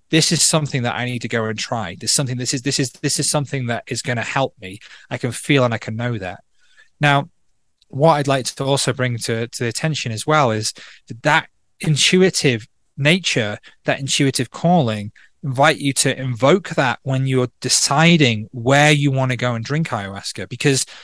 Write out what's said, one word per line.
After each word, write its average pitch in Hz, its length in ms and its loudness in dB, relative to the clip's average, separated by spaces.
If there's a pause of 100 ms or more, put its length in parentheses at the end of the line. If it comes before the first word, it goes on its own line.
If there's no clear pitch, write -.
"This 160 240 2
is 156 80 0
something 143 420 0
that 120 120 -2
I 117 100 -4
need 123 180 -6
to 117 60 -8
go 113 160 -2
and 110 140 -6
try. 92 420 -6
This - 120 -4
something, 127 260 -2
this 123 160 -6
is, 127 80 -6
this 135 160 -2
is, 139 140 -2
this - 260 -4
is 147 120 -2
something 139 360 -2
that 117 200 -4
is 123 140 -6
gonna 117 220 -4
help - 360 -2
me. 95 200 -14 (320)
I 131 80 -6
can 120 140 -4
feel 139 320 2
and 117 100 0
I 107 40 -4
can 113 180 -8
know 120 200 -4
that." 95 240 -10 (600)
Now, 143 280 2 (600)
what 151 260 4
I'd 143 140 -2
like 135 180 0
to - 180 -8
also 135 280 0
bring 123 260 -2
to, 117 300 -4
to - 160 -8
the 117 40 0
attention 131 440 -4
as 107 140 -8
well 151 260 4
is 110 200 -4 (360)
that, 113 140 -16
that 151 260 2 (320)
intuitive 156 880 2 (280)
nature, 139 640 0 (260)
that 143 140 0
intuitive 135 520 0
calling, 117 600 0 (320)
invite 139 360 4
you 139 140 -2
to - 260 0
invoke 131 520 2
that 135 320 0
when 131 240 -2
you're 127 240 0 (100)
deciding 143 920 4
where 139 400 4
you 143 180 2
wanna 131 260 0
go 123 180 -2
and 113 100 -6
drink 151 240 -2
ayahuasca, 98 600 -8
because 131 380 0 (180)